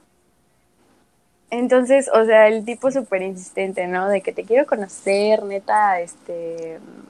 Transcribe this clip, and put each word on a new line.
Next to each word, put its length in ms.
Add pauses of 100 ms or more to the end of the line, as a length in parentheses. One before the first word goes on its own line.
(1500)
Entonces, 640
o 120
sea, 240
el 160
tipo 260
súper 300
insistente, 680
¿no? 220
De 120
que 120
te 100
quiero 240
conocer, 760
neta, 580
este, 760 (320)